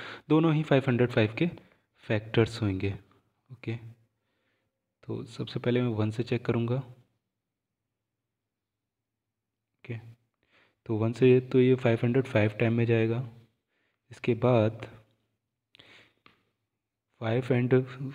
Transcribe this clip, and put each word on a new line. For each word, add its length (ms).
दोनों 240
ही 100
फ़ाइव 240
हंड्रेड 240
फ़ाइव 260
के 100
फैक्टर्स 580
होंगे। 320
ओके, 260
तो 240
सबसे 320
पहले 220
मैं 140
वन 160
से 120
चेक 220
करूंगा। 300
ओके, 140
तो 120
वन 160
से 280
तो 180
ये 160
फ़ाइव 280
हंड्रेड 240
फ़ाइव 320
टाइम 140
में 120
जाएगा। 400
इसके 240
बाद 520
फ़ाइव 300
and, 320